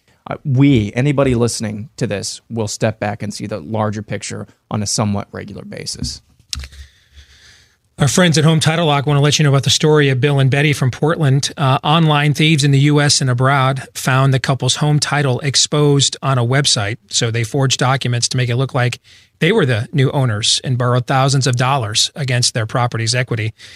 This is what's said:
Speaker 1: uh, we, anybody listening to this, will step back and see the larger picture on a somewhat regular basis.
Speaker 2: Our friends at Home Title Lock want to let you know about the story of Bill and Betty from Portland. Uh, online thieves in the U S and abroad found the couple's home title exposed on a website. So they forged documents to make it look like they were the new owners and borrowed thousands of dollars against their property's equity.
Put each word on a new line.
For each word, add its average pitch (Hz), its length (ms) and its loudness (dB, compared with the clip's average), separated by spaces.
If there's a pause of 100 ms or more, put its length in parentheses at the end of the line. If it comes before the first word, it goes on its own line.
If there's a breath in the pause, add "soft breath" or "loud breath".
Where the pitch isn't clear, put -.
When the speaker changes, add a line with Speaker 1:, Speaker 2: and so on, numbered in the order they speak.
(300 soft breath)
Speaker 1:
uh, - 160 -8
we, 131 480 2
anybody 135 400 0
listening 113 640 -4
to 131 80 -4
this, 98 340 -8 (120)
will 113 160 -4
step - 320 -4
back 104 240 -6
and 101 100 -8
see 113 140 -12
the 104 120 -8
larger 107 440 -4
picture 104 420 -10 (240 soft breath)
on 107 140 -4
a - 20 -4
somewhat 101 460 -4
regular 98 340 -14
basis. - 560 -12 (1800 loud breath)
Speaker 2:
Our 151 100 0
friends 170 300 2
at 151 60 2
Home 160 160 4
Title 165 260 0
Lock 143 220 0
want 147 100 2
to 139 40 4
let 147 180 2
you 156 40 4
know 147 60 4
about 135 140 2
the - 80 0
story 151 380 4
of 127 120 0
Bill 143 180 2
and 135 120 4
Betty 143 200 2
from 131 200 0
Portland. 143 680 0
Uh, 135 260 2
online 151 520 2
thieves 156 280 2
in 147 60 4
the 139 120 4
U 147 200 4
S 143 200 2
and 135 80 0
abroad 131 680 0
found 135 400 2
the 127 40 0
couple's - 360 -2
home 151 240 2
title 139 400 -2
exposed 143 840 0
on 135 160 0
a 120 80 0
website. 123 520 -2 (100)
So 117 240 -2
they 117 120 -2
forged 135 360 -2
documents 123 500 0
to 131 80 -4
make 123 120 0
it 117 60 0
look 131 200 -2
like 123 240 0 (400 soft breath)
they - 120 2
were 214 140 2
the 120 280 -2
new 135 180 2
owners 113 520 0
and 131 140 -2
borrowed 123 300 0
thousands 135 400 2
of 127 80 0
dollars 123 580 -2
against 123 400 -2
their 110 140 -4
property's 117 480 -2
equity. 110 400 -4 (200 loud breath)